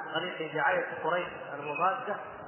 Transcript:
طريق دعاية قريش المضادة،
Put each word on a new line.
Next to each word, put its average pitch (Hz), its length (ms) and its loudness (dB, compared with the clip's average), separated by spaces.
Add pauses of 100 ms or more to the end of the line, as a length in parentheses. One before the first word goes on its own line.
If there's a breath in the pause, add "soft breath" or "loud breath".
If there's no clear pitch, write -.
(140)
طريق 160 400 -2
دعاية 170 320 4 (180)
قريش 170 240 2 (260)
المضادة، 160 600 0 (320)